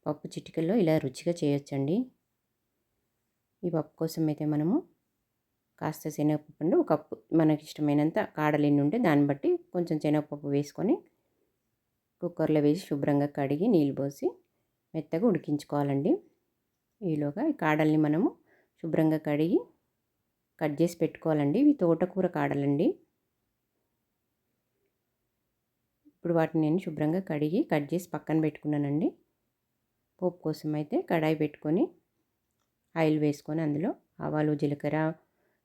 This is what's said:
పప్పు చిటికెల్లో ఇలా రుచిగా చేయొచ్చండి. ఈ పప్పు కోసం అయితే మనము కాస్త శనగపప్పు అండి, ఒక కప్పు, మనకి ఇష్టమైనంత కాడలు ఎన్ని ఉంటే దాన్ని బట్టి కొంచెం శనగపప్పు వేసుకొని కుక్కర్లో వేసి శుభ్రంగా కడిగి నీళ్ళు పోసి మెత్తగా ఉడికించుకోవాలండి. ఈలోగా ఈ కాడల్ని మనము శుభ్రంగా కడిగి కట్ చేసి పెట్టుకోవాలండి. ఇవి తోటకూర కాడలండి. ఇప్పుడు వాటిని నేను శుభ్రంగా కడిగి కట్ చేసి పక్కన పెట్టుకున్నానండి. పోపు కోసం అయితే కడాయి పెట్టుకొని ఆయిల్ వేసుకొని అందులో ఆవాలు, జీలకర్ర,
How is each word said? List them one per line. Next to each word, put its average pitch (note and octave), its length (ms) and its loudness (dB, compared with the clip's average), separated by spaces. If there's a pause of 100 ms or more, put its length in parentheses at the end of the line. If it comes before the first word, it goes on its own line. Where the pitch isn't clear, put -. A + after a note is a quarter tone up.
పప్పు D3+ 200 -6
చిటికెల్లో E3 560 -4
ఇలా D#3 160 4
రుచిగా C#3+ 440 -4
చేయొచ్చండి. C#3+ 540 0 (1700)
ఈ F3+ 80 -2
పప్పు D#3+ 260 -4
కోసం D#3+ 300 -2
అయితే D3+ 180 -2
మనము D3+ 320 0 (1000)
కాస్త D#3 380 -8
శనగపప్పు D3+ 480 -2
అండి, G3 120 2
ఒక D3 140 2
కప్పు, - 240 -2 (280)
మనకి D3+ 220 2
ఇష్టమైనంత D3 540 0 (160)
కాడలు D3+ 320 2
ఎన్ని C#3+ 180 4
ఉంటే D#3 140 0
దాన్ని D3 280 4
బట్టి C#3+ 240 -2 (220)
కొంచెం E3+ 280 -2
శనగపప్పు D3 480 -2
వేసుకొని D3+ 480 -2 (1300)
కుక్కర్లో D#3 460 0
వేసి D3+ 220 0
శుభ్రంగా C#3+ 400 0 (100)
కడిగి D3 280 0
నీళ్ళు C#3+ 340 4
పోసి D3+ 260 -4 (680)
మెత్తగా E3 320 -2
ఉడికించుకోవాలండి. D3 880 0 (880)
ఈలోగా D#3 460 -2
ఈ D#4 140 0
కాడల్ని D#3 380 2
మనము D#3 300 2 (540)
శుభ్రంగా D#3 360 2
కడిగి D#3 400 0 (1000)
కట్ D3 200 -2
చేసి E3+ 200 0
పెట్టుకోవాలండి. D3+ 600 0
ఇవి D4 200 6
తోటకూర F3+ 460 2
కాడలండి. C#3+ 600 0 (3250)
ఇప్పుడు E3+ 280 -4
వాటిని D#3+ 280 2
నేను D#3 160 2
శుభ్రంగా D#3 420 -2
కడిగి D#3+ 400 -2 (100)
కట్ D3 180 0
చేసి F3+ 220 -4
పక్కన D3+ 300 -2
పెట్టుకున్నానండి. D3+ 680 -2 (1120)
పోపు F3 220 -2
కోసం D#3 320 -6
అయితే D3+ 280 -4
కడాయి D#3 340 0
పెట్టుకొని D#3 480 -2 (1120)
ఆయిల్ D#3 240 0
వేసుకొని D3+ 440 -2
అందులో D3+ 280 -2 (300)
ఆవాలు, D3+ 340 -2
జీలకర్ర, D3 440 -4 (680)